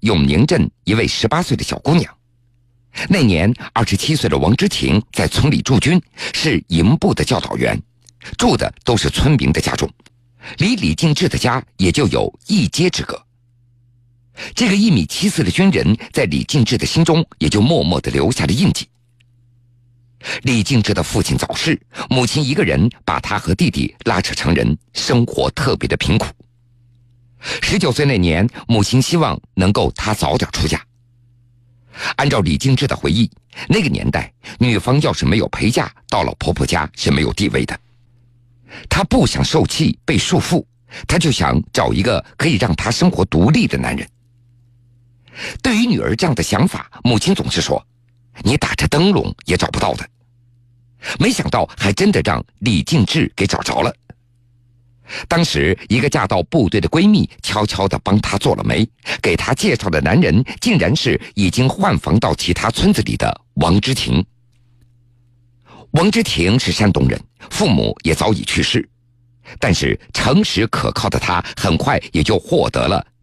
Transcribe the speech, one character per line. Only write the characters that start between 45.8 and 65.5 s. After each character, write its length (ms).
女 140
儿 160
这 100
样 80
的 80
想 240
法， 240
母 160
亲 160
总 160
是 80
说 260
，“你 140
打 200
着 120
灯 240
笼 240
也 120
找 100
不 140
到 140
的。” 140
没 100
想 200
到 280
还 140
真 220
的 100
让 180
李 220
敬 240
志 300
给 100
找 160
着 200
了。 120
当 160
时 340
一 100
个 100
嫁 160
到 180
部 260
队 100
的 80
闺 220
蜜 200
悄 240
悄 240
地 100
帮 220
她 160
做 180
了 80
媒， 240
给 140
她 180
介 220
绍 140
的 100
男 220
人 200
竟 160
然 180
是 240
已 160
经 160
换 320
房 180
到 160
其 200
他 180
村 220
子 80
里 160
的 240
王 260
之 120
庭。 320